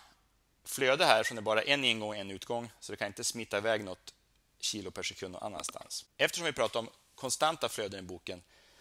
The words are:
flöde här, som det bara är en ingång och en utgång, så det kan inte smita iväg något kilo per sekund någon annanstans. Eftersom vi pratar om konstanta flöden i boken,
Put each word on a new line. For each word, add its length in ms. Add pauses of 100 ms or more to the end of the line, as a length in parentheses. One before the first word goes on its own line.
(640)
flöde 420
här, 180
som 120
det 60
bara 220
är 100
en 100
ingång 260
och 60
en 160
utgång, 480
så 120
det 60
kan 100
inte 160
smita 340
iväg 260
något 300 (460)
kilo 320
per 120
sekund 300
någon 100
annanstans. 640 (120)
Eftersom 280
vi 80
pratar 260
om 100 (260)
konstanta 540
flöden 300
i 80
boken, 360 (380)